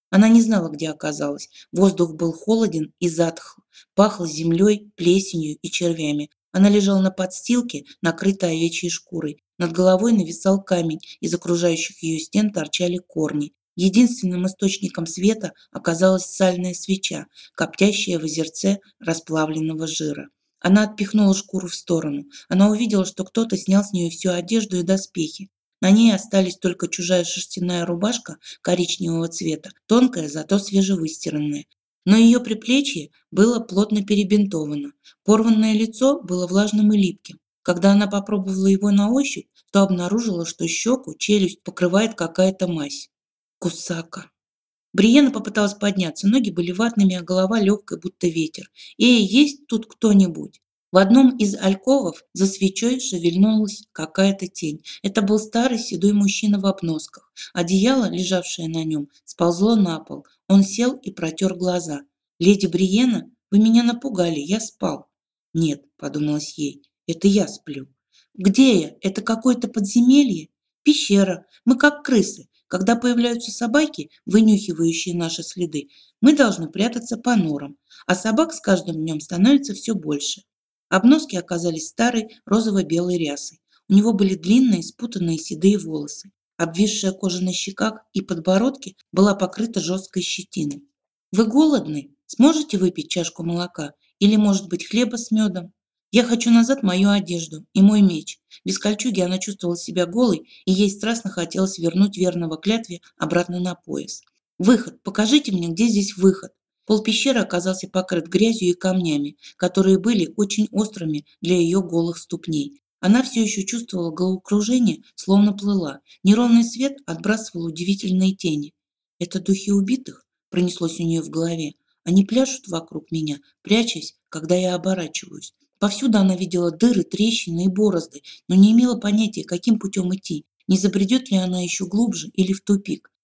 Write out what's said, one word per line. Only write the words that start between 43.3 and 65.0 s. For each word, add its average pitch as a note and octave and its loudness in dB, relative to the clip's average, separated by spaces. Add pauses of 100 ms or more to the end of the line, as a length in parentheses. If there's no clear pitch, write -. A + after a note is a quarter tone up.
Кусака. E3 -8 (640)
Бриена A#3+ 6
попыталась G#3 -2
подняться, G3 -2
ноги A3 2
были E3+ -4
ватными, G3+ 2
а F3+ -8
голова F#3+ 0
лёгкой, G3+ 0
будто F3+ -4
ветер. D#3+ -6 (260)
«Эй, A#3 4
есть C#4 2
тут A3+ -4
кто-нибудь?» F#3+ 2 (300)
В F3+ 4
одном B3 6
из G3+ 0
альковов G3 0 (100)
за F#3+ 0
свечой G3 -2
шевельнулась G3 0
какая-то F#3+ -2
тень. D#3 -8 (180)
Это G3+ -2
был G#3 2
старый A#3 -2
седой G3+ -2
мужчина G3+ 0
в F#3+ -2
обносках. - -6 (200)
Одеяло, F#3+ 0
лежавшее F3 -4
на D#3+ -4
нём, D3+ -4 (160)
сползло F3+ 2
на E3+ 2
пол. C#3+ -16 (220)
Он G3 6
сел A#3+ -2
и G3 -14
протёр E3+ -4
глаза. E3+ -4 (360)
«Леди F#3+ 4
Бриена, F#3+ 0 (220)
вы G3+ 4
меня A3+ 6
напугали, G#3 -2
я F3 -4
спал». - -8 (460)